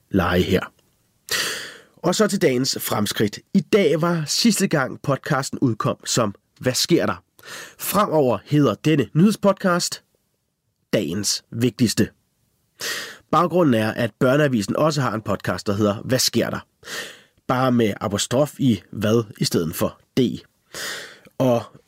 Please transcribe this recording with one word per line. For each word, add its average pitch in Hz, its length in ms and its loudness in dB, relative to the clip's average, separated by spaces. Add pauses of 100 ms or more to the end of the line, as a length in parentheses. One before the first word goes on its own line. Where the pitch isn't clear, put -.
(120)
legehær. 90 600 0 (1300)
Og 180 180 0
så 214 120 2
til 202 140 -2
dagens 131 400 2
fremskridt. 107 580 -2 (140)
I 196 60 4
dag 165 420 2
var 170 260 0
sidste 202 400 2
gang 127 340 -2
podcasten - 580 -4
udkom 117 460 0
som 110 300 -2 (240)
Hvad 127 140 -2
sker 113 320 0
der? 95 180 -6 (560)
Fremover 147 640 2
hedder 143 300 2 (100)
denne 147 280 2
nyhedspodcast 190 880 2 (920)
Dagens 101 580 -2
Vigtigste. 117 560 2 (1200)
Baggrunden 160 420 4
er, 110 180 2
at 117 280 -4
Børneavisen 127 560 2
også 147 260 0
har 120 120 -2
en 110 80 -6
podcast, 92 460 -4
der 101 60 -2
hedder 101 220 2 (100)
Hvad 127 140 0
sker - 300 0
der? - 100 -8 (880)
Bare 127 240 0
med 113 300 2
apostrof 110 580 -2
i 120 220 2 (100)
hvad 117 320 0 (140)
i - 80 -2
stedet 87 300 -2
for - 260 -4 (160)
D. - 20 4 (1200)
Og 123 260 2 (240)